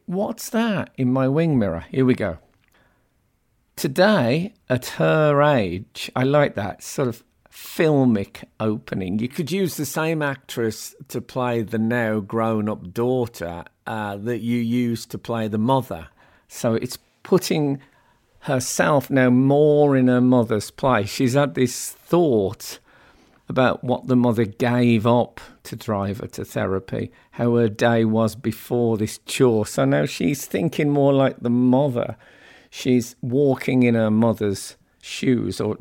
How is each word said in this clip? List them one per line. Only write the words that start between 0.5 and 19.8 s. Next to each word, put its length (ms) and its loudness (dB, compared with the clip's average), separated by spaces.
that 460 -2
in 160 0
my 140 2
wing 320 2
mirror? 320 -2
Here 140 0
we 100 4
go. 240 -4
Today, 800 2
at 180 -2
her 560 2
age, 720 -2
I 80 0
like 320 2
that 260 -8
sort 280 -4
of 160 -10
filmic 920 0
opening. 580 -4
You 80 -2
could 240 -6
use 260 -2
the 80 -4
same 380 -2
actress 720 -6
to 120 -8
play 420 -4
the 160 -4
now 420 0
grown-up 760 -4
daughter, 680 -4
uh, 340 -8
that 240 -6
you 160 -2
used 520 -2
to 80 -10
play 300 -4
the 100 -2
mother. 480 0
So 280 -2
it's 240 -4
putting 560 0
herself 680 0
now 180 4
more 680 4